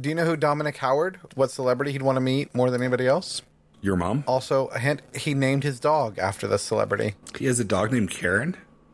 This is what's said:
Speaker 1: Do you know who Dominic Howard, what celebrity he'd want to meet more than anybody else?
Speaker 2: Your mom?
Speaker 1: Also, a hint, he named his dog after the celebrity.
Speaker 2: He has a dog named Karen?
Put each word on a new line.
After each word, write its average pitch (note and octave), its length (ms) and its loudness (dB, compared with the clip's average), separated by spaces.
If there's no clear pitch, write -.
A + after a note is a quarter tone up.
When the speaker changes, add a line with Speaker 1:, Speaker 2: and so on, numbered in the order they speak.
Speaker 1:
Do C3 80 -6
you D#3 60 -2
know E3 100 0
who E3 120 2
Dominic D3 420 0
Howard, D#3 420 0
what C3 140 2
celebrity C3 420 0
he'd C3+ 100 -4
want C3+ 140 2
to C3 40 2
meet C3 340 0
more B2+ 160 2
than B2 120 0
anybody B2+ 240 0
else? D3+ 360 0
Speaker 2:
Your G2 160 0
mom? G2+ 300 0
Speaker 1:
Also, C3 420 0
a - 100 -6
hint, C#3+ 240 0
he C#3+ 200 -4
named C3+ 300 2
his C3+ 140 -4
dog D3 400 0
after G2 300 -2
the G2+ 100 2
celebrity. G#2+ 560 -2
Speaker 2:
He C3+ 80 -4
has B2 140 2
a A#2 40 -2
dog G2+ 280 0
named A2 180 0
Karen? G#2+ 460 -2